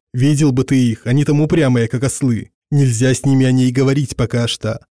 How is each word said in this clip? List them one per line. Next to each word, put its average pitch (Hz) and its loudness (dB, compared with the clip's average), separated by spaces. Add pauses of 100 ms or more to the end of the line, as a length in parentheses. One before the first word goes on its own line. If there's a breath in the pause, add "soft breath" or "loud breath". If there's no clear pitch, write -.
(140)
Видел 143 2
бы 127 0
ты 135 0
их, 120 0
они 135 2
там 147 0
упрямые, 139 2
как 120 -4
ослы. 127 -4 (200)
Нельзя 131 2
с - -8
ними 135 2
о 127 2
ней 127 2
говорить 135 -2
пока 120 -4
что. - -8 (160)